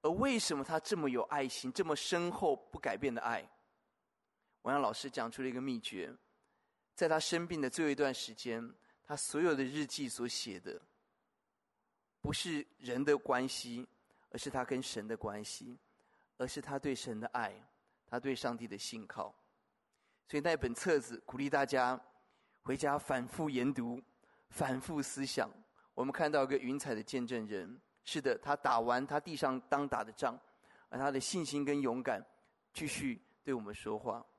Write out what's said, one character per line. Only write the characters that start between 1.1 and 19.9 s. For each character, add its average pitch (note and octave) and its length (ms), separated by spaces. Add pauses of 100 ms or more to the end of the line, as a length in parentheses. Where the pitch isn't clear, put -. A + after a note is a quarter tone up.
爱 C#3+ 220
心， B3+ 260
这 G3 120
么 D#3 100
深 F3 380
厚 D3+ 240 (160)
不 D#3+ 60
改 G2+ 180
变 B2 180
的 A2+ 60
爱？ A2+ 260 (1160)
我 B2 100
让 C#3+ 80
老 A2+ 120
师 C3+ 180
讲 A#2 200
出 C3+ 120
了 C3 60
一 B2 40
个 B2 80
秘 C3 180
诀： F#2+ 340 (840)
在 E3+ 140
他 D#3 120
生 E3+ 260
病 E3 140
的 C3 80
最 E3 160
后 D3+ 60
一 C#3 40
段 C#3 180
时 A#2 220
间， A#2 400 (300)
他 D3+ 100
所 - 260
有 E3 140
的 C3+ 100
日 C#3+ 220
记 C3 220
所 A#2+ 180
写 A2 340
的， - 200 (1400)
不 C#3+ 120
是 D#3+ 340 (120)
人 B2+ 260
的 D3 120
关 B2+ 320
系， B2 380 (440)
而 A#2+ 80
是 C#3+ 120
他 B2+ 140
跟 C3 180
神 G#2+ 240
的 A2 100
关 G#2+ 280
系， A#2+ 340 (580)
而 B2+ 100
是 C#3 140
他 C#3 180
对 C#3 160
神 A#2 240
的 A2+ 100
爱， A2+ 240 (540)
他 A#2+ 120
对 C3 160
上 A#2+ 220
帝 A#2 100
的 G2+ 100
信 G#2+ 300
靠。 - 280 (960)